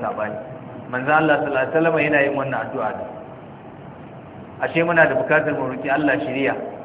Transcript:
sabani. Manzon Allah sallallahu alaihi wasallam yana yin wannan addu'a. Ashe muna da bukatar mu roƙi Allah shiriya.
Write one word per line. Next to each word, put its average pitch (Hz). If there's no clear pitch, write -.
sabani. 107
Manzon 127
Allah 151
sallallahu 135
alaihi 123
wasallam 160
yana 147
yin 139
wannan 131
addu'a. 113
Ashe 131
muna 165
da -
bukatar 151
mu 131
roƙi 131
Allah 143
shiriya. 123